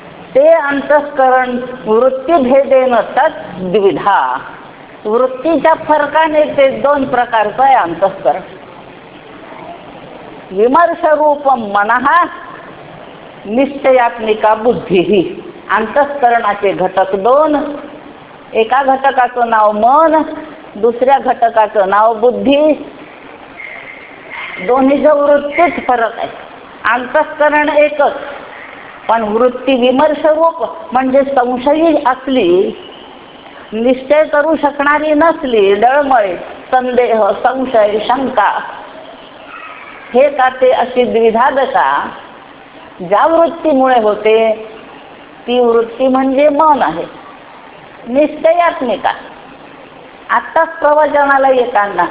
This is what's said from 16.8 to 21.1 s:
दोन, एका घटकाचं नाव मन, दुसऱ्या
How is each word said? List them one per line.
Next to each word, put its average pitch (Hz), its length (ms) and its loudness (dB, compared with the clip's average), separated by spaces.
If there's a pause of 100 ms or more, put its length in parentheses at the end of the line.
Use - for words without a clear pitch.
दोन, 277 420 2 (960)
एका 233 300 0
घटकाचं 254 680 0
नाव 214 220 4
मन, 302 500 4 (540)
दुसऱ्या 240 420 2